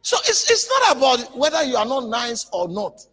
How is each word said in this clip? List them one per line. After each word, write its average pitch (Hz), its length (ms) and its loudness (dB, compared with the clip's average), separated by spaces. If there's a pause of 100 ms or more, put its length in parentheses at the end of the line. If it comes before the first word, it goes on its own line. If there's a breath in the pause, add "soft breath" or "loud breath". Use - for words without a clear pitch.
So - 240 0
it's, - 260 0
it's 440 160 2
not 494 300 2
about 247 400 0
whether 302 260 0
you 254 140 0
are 214 80 2
not 254 220 -2
nice 233 440 -6
or 180 160 -4
not. 185 320 -6 (140)